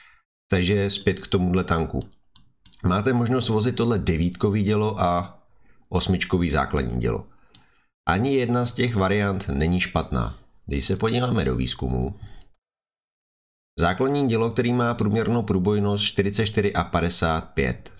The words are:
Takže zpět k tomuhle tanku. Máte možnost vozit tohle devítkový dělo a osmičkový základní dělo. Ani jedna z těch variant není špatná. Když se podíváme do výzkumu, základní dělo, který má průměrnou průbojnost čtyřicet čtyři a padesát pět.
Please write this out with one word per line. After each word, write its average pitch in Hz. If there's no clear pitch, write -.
Takže 98
zpět -
k -
tomuhle 90
tanku. 82
Máte 107
možnost 120
vozit 113
tohle 117
devítkový 92
dělo 104
a 90
osmičkový 90
základní 69
dělo. 57
Ani 120
jedna 123
z -
těch 120
variant 98
není 80
špatná. 64
Když 71
se 92
podíváme 113
do 64
výzkumu, 64
základní 131
dělo, 113
který 120
má 120
průměrnou 110
průbojnost 101
čtyřicet 101
čtyři 101
a 85
padesát 82
pět. -